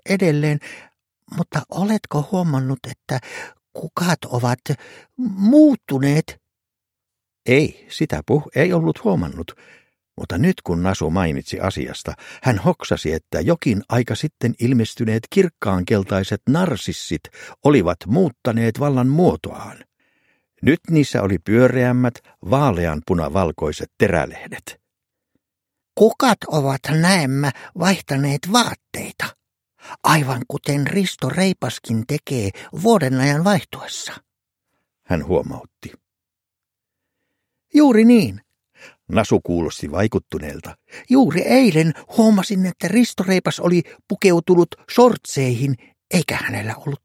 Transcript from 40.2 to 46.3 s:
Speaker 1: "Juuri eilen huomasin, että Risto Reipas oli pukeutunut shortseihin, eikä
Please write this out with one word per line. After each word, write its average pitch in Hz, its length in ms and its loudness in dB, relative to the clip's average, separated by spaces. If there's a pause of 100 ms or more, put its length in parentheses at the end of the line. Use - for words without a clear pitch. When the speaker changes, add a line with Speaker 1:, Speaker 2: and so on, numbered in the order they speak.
Speaker 1:
"Juuri 226 320 4
eilen 165 520 4 (240)
huomasin, 208 480 2
että 175 220 -6
Risto 220 360 0
Reipas 185 360 0
oli 175 220 2 (260)
pukeutunut 175 600 4 (260)
shortseihin, 139 840 2 (380)
eikä 180 280 -2